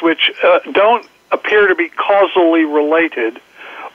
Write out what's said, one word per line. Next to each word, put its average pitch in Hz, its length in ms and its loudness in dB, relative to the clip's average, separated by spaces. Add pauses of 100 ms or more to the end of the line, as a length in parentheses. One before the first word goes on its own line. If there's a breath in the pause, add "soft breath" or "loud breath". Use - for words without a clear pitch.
which, 160 300 0 (100)
uh, 175 180 4 (120)
don't 208 340 0 (280)
appear 208 340 0
to 185 80 2
be 165 140 -4
causally 180 760 0
related, 147 800 -2 (540 loud breath)